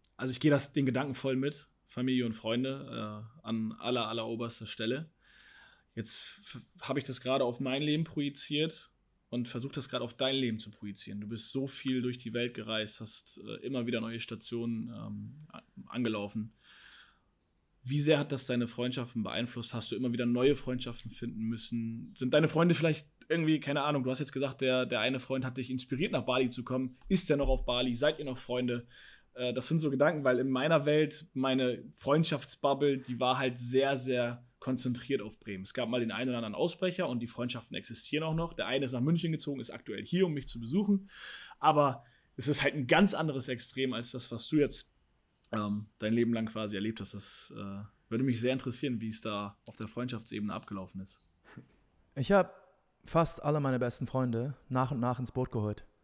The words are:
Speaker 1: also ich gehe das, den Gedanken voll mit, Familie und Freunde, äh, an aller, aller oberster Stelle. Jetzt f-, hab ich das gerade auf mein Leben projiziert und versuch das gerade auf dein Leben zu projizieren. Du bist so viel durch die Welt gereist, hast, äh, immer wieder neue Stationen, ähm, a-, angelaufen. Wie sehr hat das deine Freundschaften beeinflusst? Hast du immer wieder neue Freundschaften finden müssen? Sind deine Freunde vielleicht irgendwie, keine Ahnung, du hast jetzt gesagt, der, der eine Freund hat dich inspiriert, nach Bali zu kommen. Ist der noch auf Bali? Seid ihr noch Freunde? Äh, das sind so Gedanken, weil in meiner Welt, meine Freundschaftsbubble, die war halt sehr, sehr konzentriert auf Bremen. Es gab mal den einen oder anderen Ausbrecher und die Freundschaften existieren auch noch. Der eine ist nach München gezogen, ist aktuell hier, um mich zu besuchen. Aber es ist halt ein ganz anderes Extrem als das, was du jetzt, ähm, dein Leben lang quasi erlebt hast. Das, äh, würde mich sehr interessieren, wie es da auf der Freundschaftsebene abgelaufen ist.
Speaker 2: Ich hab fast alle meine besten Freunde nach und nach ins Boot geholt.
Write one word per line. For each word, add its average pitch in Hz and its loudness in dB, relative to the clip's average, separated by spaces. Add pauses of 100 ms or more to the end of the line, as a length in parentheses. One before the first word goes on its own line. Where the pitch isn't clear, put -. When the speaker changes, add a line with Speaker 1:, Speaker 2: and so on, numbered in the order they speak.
(180)
Speaker 1:
also 131 -2
ich - -2
gehe 147 6
das, 143 2
den 139 2
Gedanken 131 0
voll 131 0
mit, 139 -2 (200)
Familie 127 0
und 110 -2
Freunde, 117 -4 (180)
äh, - -14
an 113 -2
aller, 117 -2
aller 113 -4
oberster 117 -6
Stelle. 123 -4 (840)
Jetzt - -8
f-, - -14 (200)
hab - -2
ich 127 0
das - -6
gerade 131 2
auf 123 0
mein 135 0
Leben 151 2
projiziert 147 -2 (380)
und 120 -2
versuch 127 -6
das - -6
gerade 120 -2
auf 110 -10
dein 135 2
Leben 120 0
zu 104 -10
projizieren. 101 -10
Du 104 -8
bist 110 -4
so 135 -2
viel 131 -2
durch 123 -2
die 113 -8
Welt 120 -2
gereist, 110 -4
hast, - -10
äh, 107 -10
immer 123 -2
wieder 120 0
neue 113 -4
Stationen, 117 -4
ähm, 107 -10
a-, - -16 (240)
angelaufen. 110 -2 (1300)
Wie 139 0
sehr 147 6
hat 143 0
das 131 -4
deine 120 2
Freundschaften 123 -4
beeinflusst? 113 -4
Hast - -4
du 113 -2
immer 123 0
wieder 120 0
neue 127 4
Freundschaften 127 -6
finden 113 -8
müssen? 113 -4
Sind 127 0
deine 156 6
Freunde 165 6
vielleicht 156 2 (220)
irgendwie, 156 4
keine 139 0
Ahnung, 147 2
du 127 0
hast 131 -2
jetzt 143 -4
gesagt, 131 -4
der, 127 2
der 123 -2
eine 127 2
Freund 131 -2
hat 127 -4
dich 127 -6
inspiriert, 135 -2
nach 147 0
Bali 127 4
zu 123 -6
kommen. 127 -2 (120)
Ist 190 4
der 147 6
noch 143 2
auf 131 4
Bali? 123 2
Seid 147 4
ihr 156 -6
noch 127 -4
Freunde? 123 -2 (460)
Äh, 123 -2
das 120 0
sind 160 4
so 156 2
Gedanken, 147 4
weil 127 6
in 135 2
meiner 139 4
Welt, 151 2
meine 131 2 (120)
Freundschaftsbubble, 139 2
die 123 -6
war 127 4
halt 127 0
sehr, 131 4
sehr 123 0 (160)
konzentriert 127 -2
auf 107 -12
Bremen. 95 -8
Es - -10
gab 117 0
mal 123 2
den 113 0
einen 123 -2
oder 120 -2
anderen 110 -6
Ausbrecher 175 0
und 123 -2
die 117 -4
Freundschaften 120 -6
existieren 147 -4
auch 160 0
noch. 165 -2
Der - -4
eine 135 0
ist 123 -2
nach 123 0
München 165 4
gezogen, 143 -4
ist 123 -8
aktuell 101 -8
hier, 180 4
um 165 0
mich 135 -4
zu - -8
besuchen. 190 2 (500)
Aber 147 4 (320)
es 127 -4
ist 143 4
halt 139 4
ein 135 -2
ganz 180 8
anderes 139 0
Extrem 127 -2
als 120 -4
das, 123 -8
was 117 -6
du 156 2
jetzt, - 2 (600)
ähm, 104 -2 (120)
dein 110 0
Leben 117 4
lang 113 0
quasi 107 -4
erlebt 107 -2
hast. 98 -6
Das, - -6
äh, 101 -8 (260)
würde 120 0
mich 123 2
sehr 127 2
interessieren, 127 -4
wie 113 -4
es 110 -8
da 104 -6
auf 113 -16
der 113 -8
Freundschaftsebene 107 -6
abgelaufen 95 -8
ist. - -16 (960)
Speaker 2:
Ich 139 0
hab 190 4 (400)
fast - 2
alle 151 2
meine 131 2
besten 123 -2
Freunde 127 -2 (140)
nach 127 0
und 135 -2
nach 123 0
ins 120 -6
Boot 127 -2
geholt. 104 -2 (180)